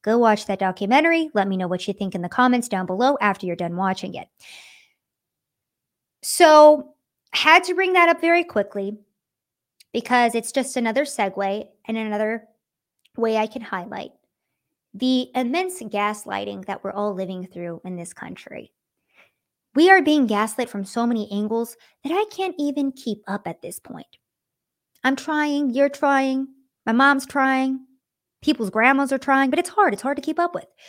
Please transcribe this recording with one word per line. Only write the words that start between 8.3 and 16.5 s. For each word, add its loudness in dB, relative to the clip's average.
quickly -6
because 2
it's -4
just -2
another 0
segue -4
and -6
another -4
way 0
I 0
can -12
highlight -10
the -2
immense -4
gaslighting -6